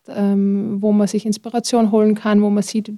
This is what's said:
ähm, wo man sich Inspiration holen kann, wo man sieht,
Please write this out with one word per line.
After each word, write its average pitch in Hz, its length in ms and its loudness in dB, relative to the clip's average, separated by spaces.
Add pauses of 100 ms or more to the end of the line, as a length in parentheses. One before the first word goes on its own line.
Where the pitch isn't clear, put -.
ähm, 202 720 -2
wo 214 120 0
man 208 160 4
sich 208 180 -4
Inspiration 226 680 0
holen 214 240 4
kann, 208 260 2
wo 208 80 2
man 208 140 0
sieht, 208 340 -6